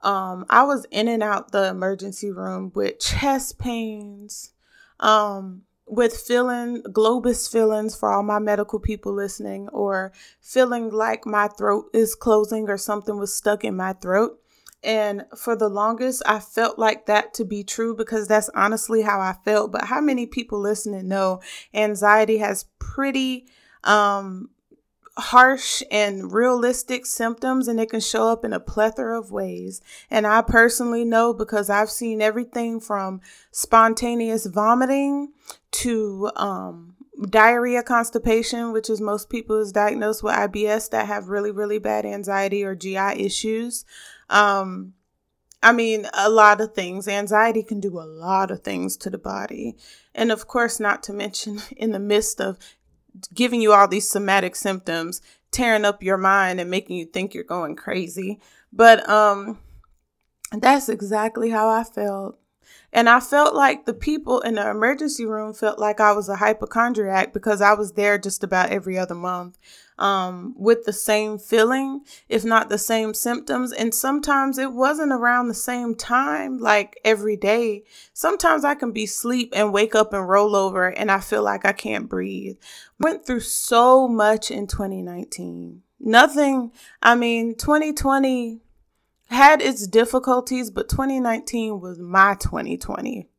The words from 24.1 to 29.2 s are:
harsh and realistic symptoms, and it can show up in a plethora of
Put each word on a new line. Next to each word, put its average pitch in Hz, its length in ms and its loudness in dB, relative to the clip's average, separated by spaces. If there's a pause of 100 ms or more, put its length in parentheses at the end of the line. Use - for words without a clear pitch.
harsh 262 720 4
and 196 420 -2
realistic 247 720 0
symptoms, 240 640 -2
and 233 100 -2
it 226 120 -2
can 226 100 -4
show 220 280 0
up 226 160 0
in 220 80 -4
a 185 80 -4
plethora 226 580 -2
of 202 120 -12